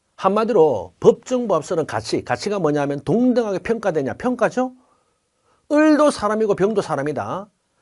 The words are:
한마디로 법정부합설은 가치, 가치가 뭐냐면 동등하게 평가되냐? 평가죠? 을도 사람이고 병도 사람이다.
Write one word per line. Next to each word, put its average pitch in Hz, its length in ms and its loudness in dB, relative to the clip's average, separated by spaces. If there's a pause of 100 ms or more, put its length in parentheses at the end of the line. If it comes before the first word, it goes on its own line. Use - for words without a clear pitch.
(160)
한마디로 190 840 2
법정부합설은 196 880 0
가치, 113 380 -4
가치가 196 340 -4
뭐냐면 147 420 -2
동등하게 220 600 0
평가되냐? 156 540 -2
평가죠? 247 600 -2 (960)
을도 302 400 4
사람이고 214 440 -2
병도 196 280 0
사람이다. 147 680 -6 (340)